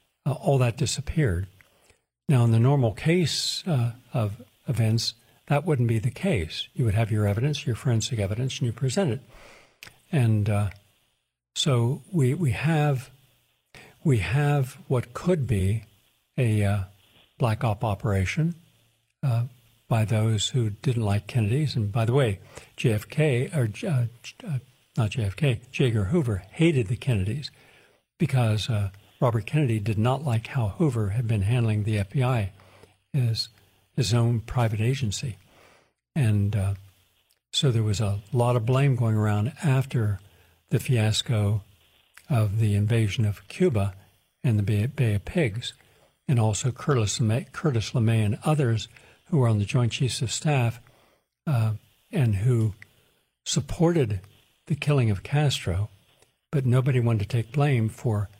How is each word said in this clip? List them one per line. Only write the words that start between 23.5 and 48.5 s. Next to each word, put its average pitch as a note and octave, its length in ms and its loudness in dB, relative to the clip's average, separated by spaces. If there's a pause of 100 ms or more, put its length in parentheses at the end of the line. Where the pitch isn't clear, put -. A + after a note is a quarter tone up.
or, B2 140 0 (180)
uh, C3 180 0 (420)
uh, C#3+ 120 -4 (380)
not G#2+ 140 0
J A2 140 -4
F F#2+ 120 -4
K, C3 240 0 (100)
J. C#3+ 160 0
Edgar A2 180 0
Hoover A#2 480 -2
hated D3 340 2
the A#2 100 -4
Kennedys. A2+ 540 -4 (720)
Because, A2+ 460 0
uh, G2+ 200 -2 (280)
Robert A2+ 280 0
Kennedy A#2+ 340 0
did G#2 180 -2
not C3 260 0
like A2+ 300 -2
how A#2 140 0 (100)
Hoover A#2 380 0
had B2 100 -2
been A2 160 0
handling A2 400 0
the G#2+ 160 0
F G2 120 -4
B B2+ 120 0
I A#2+ 300 0 (600)
as A#2+ 360 0 (480)
his G#2+ 180 0
own A#2 240 2
private A2 420 -2
agency. A#2+ 580 -2 (760)
And, G#2+ 400 2
uh, G2 200 0 (800)
so C#3 200 2
there A2+ 100 2
was G#2+ 180 0
a G2+ 200 -2 (120)
lot B2 220 2
of A#2 100 0
blame C3 300 2
going A2+ 220 2
around G#2+ 380 0 (100)
after B2+ 560 0 (500)
the A#2+ 80 2
fiasco G#2+ 840 0 (640)
of A2 300 0
the G#2 160 2
invasion G#2+ 480 0
of - 240 -4
Cuba G#2+ 440 0 (520)
and A2+ 120 2
the G#2 60 2
Bay, G#2 240 0
Bay A#2 280 0
of G2+ 100 -2
Pigs, B2 480 -4 (560)
and B2+ 100 2
also A2 320 0
Curtis A2+ 480 -2
LeMay, A#2 320 0
Curtis A#2 400 -2
LeMay A2+ 340 2
and G#2 200 -2
others C#3 420 0 (400)